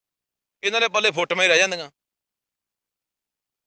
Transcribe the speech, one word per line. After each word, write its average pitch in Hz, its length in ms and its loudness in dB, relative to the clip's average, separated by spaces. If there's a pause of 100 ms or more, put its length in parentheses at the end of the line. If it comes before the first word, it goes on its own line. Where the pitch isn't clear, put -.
(640)
ਇਹਨਾਂ 208 180 -2
ਦੇ 226 80 0
ਪੱਲੇ 214 220 0
ਫੋਟੋਆਂ 175 320 -2
ਹੀ 185 60 4
ਰਹਿ 165 100 4
ਜਾਂਦੀਆਂ। 175 320 -2 (1800)